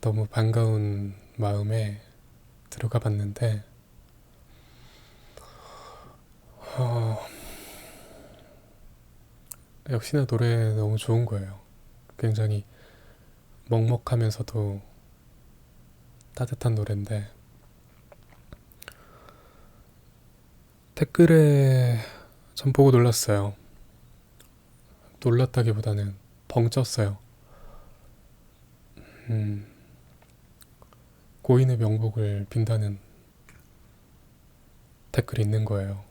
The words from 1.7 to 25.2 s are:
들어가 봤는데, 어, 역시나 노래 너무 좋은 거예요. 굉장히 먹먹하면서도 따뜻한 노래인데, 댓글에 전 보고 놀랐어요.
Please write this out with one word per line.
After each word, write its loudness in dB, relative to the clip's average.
들어가 -4
봤는데, -4
어, -2
역시나 -2
노래 0
너무 -2
좋은 0
거예요. -8
굉장히 -2
먹먹하면서도 -2
따뜻한 -4
노래인데, -6
댓글에 6
전 -2
보고 8
놀랐어요. 2